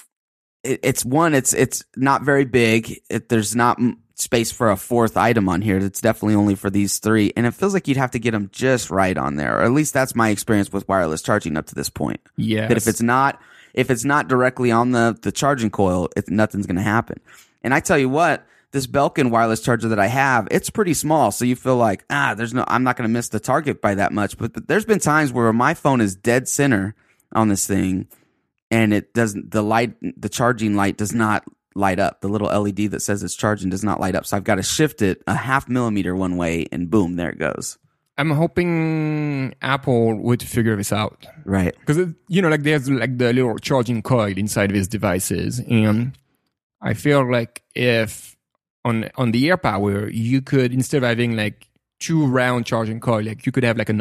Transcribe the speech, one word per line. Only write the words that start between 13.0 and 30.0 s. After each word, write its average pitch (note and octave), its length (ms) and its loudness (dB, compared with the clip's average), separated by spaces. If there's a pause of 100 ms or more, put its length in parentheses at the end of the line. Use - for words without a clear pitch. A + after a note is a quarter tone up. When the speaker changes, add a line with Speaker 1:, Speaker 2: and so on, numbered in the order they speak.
Speaker 1:
not, B2+ 360 2 (360)
if B2+ 160 0
it's A#2+ 160 -2
not C#3+ 200 2
directly B2+ 460 2
on A#2+ 200 4
the, A#2 280 2
the G2+ 100 -6
charging C3 380 0
coil, F2+ 480 2
it, - 140 -4
nothing's G2+ 360 0
gonna F2+ 160 -2
happen. A2+ 380 -2 (420)
And A#2+ 120 0
I D#3 60 2
tell E3 180 2
you C3+ 100 2
what, D3 380 0 (260)
this C3+ 140 -4
Belkin C#3 440 0
wireless A2+ 300 2
charger A2+ 280 0
that A2 120 -2
I G2 60 2
have, B2+ 440 0
it's - 200 -2
pretty F#3 240 0
small. D3+ 360 2
So - 140 -4
you B2 100 2
feel C3 220 0
like, A2 320 0
"Ah, C#3 260 0
there's A2+ 200 -6
no, B2+ 140 0
I'm B2 160 2
not B2 120 2
gonna A#2 140 -4
miss A#2 180 -2
the A2 100 -4
target C3+ 440 -2
by G#2 140 2
that G2 160 0
much." G2+ 260 -2
But A2+ 160 -6
th-, - 120 -12
there's G#3 200 0
been G#3+ 120 2
times D3+ 320 2
where A#2 220 2
my B2+ 220 2
phone C3+ 260 2
is G2 160 0
dead A#2+ 320 0
center A2 460 0 (380)
on A2 160 2
this G2+ 180 0
thing, F#2+ 420 -2 (640)
and A2 240 2
it - 180 -2
doesn't, A2 380 -2
the A2 120 0
light, A2 320 0 (240)